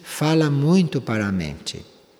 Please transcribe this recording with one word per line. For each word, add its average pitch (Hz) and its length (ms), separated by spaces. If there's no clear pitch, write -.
fala 156 480
muito 151 500
para 107 280
a - 20
mente. 78 540